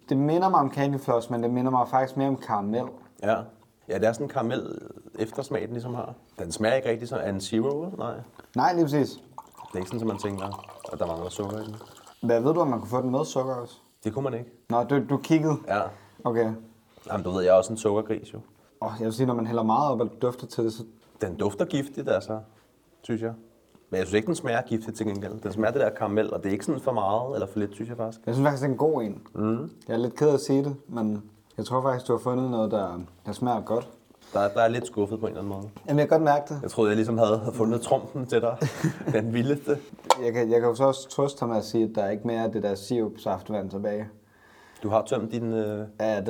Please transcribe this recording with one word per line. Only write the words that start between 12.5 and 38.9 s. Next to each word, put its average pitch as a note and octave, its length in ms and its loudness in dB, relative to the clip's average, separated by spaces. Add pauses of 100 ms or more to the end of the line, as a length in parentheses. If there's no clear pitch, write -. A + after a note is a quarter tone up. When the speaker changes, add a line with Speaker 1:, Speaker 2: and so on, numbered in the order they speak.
Speaker 1:
du, F3 60 2
om D#3 80 2
man A#2 100 0
kunne G2 100 -8
få B2+ 140 0
den B2+ 80 -2
med C#3 140 0
sukker C3 300 -2
også? A#2+ 200 -10 (300)
Speaker 2:
Det G#2+ 100 -2
kunne C3+ 80 -4
man C3 120 -4
ikke. B2 160 -10 (200)
Speaker 1:
Nå, A#2+ 140 4
du, F3 260 2
du C#3 60 2
kiggede? D#3 400 2 (120)
Speaker 2:
Ja. G2+ 120 0 (440)
Speaker 1:
Okay. A2+ 280 2 (600)
Speaker 2:
Jamen, G2 120 -2
du F2+ 60 -4
ved, F#2 120 2
jeg F2+ 80 6
er F#2 80 10
også G#2 140 4
en A2 40 -4
sukkergris, G#2+ 580 0
jo. A2 40 -12 (440)
Speaker 1:
Åh, A2 160 -4
jeg A2+ 60 -4
vil A2+ 80 0
sige, B2+ 140 2
når B2 80 2
man A2+ 120 -2
hælder A#2 160 0
meget B2+ 300 4
op, A2+ 80 -2
eller A2 120 -2 (100)
dufter B2 240 -2
til - 180 -2
det, A2+ 80 0
så A2+ 120 -12 (360)
Speaker 2:
Den F2+ 160 -2
dufter G2+ 280 0
giftigt, C#3 440 -4
altså, A2 320 0 (600)
synes A2+ 200 -4
jeg. A2+ 100 -2 (580)
Men F#2 80 0
jeg F#2 80 0
synes F#2+ 100 2
ikke, G#2+ 100 2
den E3+ 80 0
smager B2 280 0
giftigt A2 340 -4
til A2 100 -2
gengæld. G2+ 340 -4
Den F#2+ 120 -4
smager A2 200 2
det C#3 80 2
der G#2+ 100 4
karamel, G#2+ 440 0
og F2 80 -4
det G2 60 -2
er F#2+ 40 0
ikke G2+ 120 -2
sådan C#3+ 160 -2
for C3 120 -2
meget A2+ 420 0
eller G2+ 120 -2
for - 120 -6
lidt, G#2 160 -2
synes A#2+ 140 -8
jeg A#2+ 80 -10
faktisk. A2+ 300 -6
Speaker 1:
Jeg A2+ 80 0
synes C#3 120 4
faktisk, C#3 160 2
det C#3+ 60 0
er C3 40 0
en A2 60 -4
god D3+ 240 2
en. G2+ 200 -6 (120)
Speaker 2:
Mhm. A2+ 360 -2 (180)
Speaker 1:
Jeg A#2 60 -4
er A2+ 40 0
lidt A#2+ 180 -2
ked D3+ 120 4
af C#3+ 60 6
at C3+ 60 4
sige C#3 240 2
det, C#3 120 -4 (120)
men G#2+ 340 -2 (340)
jeg A2 100 -4
tror B2+ 160 0
faktisk, B2+ 260 0
du B2 40 2
har A2+ 60 4
fundet B2+ 320 -2
noget, A2 200 0
der, F#2 280 -2 (280)
der G#2 60 -4
smager A#2+ 280 0
godt. A#2 300 -2 (420)
Speaker 2:
Der G2+ 80 2
er, G2+ 80 4
der G#2 140 0
er A2+ 60 8
lidt A#2+ 180 -2
skuffet G#2 340 -2
på A2 60 -2
en F#2 60 -4
eller - 100 -10
anden G2 140 -6
måde. G2+ 120 -10 (200)
Speaker 1:
Jamen, D3 100 4
jeg D3 100 4
kan D#3+ 100 6
godt D#3+ 60 2
mærke D3 300 2
det. C#3 80 -8
Speaker 2:
Jeg - 80 -6
troede, G#2+ 200 4
jeg G#2+ 60 4
ligesom A2 220 2
havde, A2 200 6
havde G#2+ 160 -4
fundet A2+ 260 2
trumfen C3 460 0
til A#2+ 140 2
dig. A#2 160 0 (300)
Speaker 1:
<laughs> - 340 -4